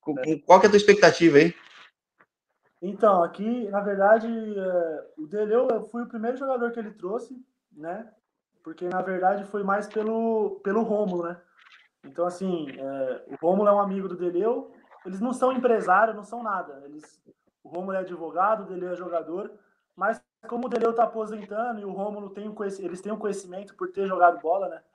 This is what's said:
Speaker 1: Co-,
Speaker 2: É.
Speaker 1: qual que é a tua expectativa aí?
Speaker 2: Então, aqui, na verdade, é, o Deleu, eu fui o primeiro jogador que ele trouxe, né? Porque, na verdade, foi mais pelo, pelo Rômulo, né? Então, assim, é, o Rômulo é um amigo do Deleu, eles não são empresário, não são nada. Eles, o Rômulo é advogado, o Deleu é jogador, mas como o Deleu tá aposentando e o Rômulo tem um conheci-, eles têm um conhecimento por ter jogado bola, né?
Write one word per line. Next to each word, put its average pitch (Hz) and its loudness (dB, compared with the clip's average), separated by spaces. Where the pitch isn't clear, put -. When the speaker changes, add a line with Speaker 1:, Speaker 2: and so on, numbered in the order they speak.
Speaker 1:
Co-, 151 -6
Speaker 2:
É. 151 -2
Speaker 1:
qual 180 10
que 214 6
é - 8
a - 8
tua 208 6
expectativa 170 8
aí? 170 6
Speaker 2:
Então, 190 4
aqui, 208 -4
na 196 -2
verdade, 202 4
é, 190 -4
o - -12
Deleu, 214 0
eu 214 -2
fui 233 -8
o - -10
primeiro 233 -6
jogador 262 -2
que 233 -8
ele 214 -10
trouxe, 220 -8
né? 165 -12
Porque, 160 -12
na 185 -2
verdade, 185 0
foi 208 -6
mais 202 -2
pelo, 220 -2
pelo 208 0
Rômulo, 190 0
né? 175 -8
Então, 156 -4
assim, 175 -4
é, 135 -6
o 139 -12
Rômulo 202 4
é 202 8
um 202 6
amigo 190 -2
do 175 -8
Deleu, 185 -2
eles 190 -10
não 247 -2
são 254 2
empresário, 220 2
não - -14
são 240 -12
nada. 170 -8
Eles, 151 -20
o 143 -20
Rômulo 190 -8
é 190 -2
advogado, 175 -2
o - -14
Deleu 180 -8
é 175 -6
jogador, 170 -8
mas 208 -4
como 240 -6
o - -6
Deleu 226 0
tá 233 4
aposentando 214 -6
e 202 -12
o 196 -8
Rômulo 202 -8
tem 208 -12
um 214 -12
conheci-, 196 -8
eles 175 -8
têm 208 -8
um 214 -8
conhecimento 196 -8
por 180 -8
ter 196 -4
jogado 175 4
bola, 175 0
né? 160 -12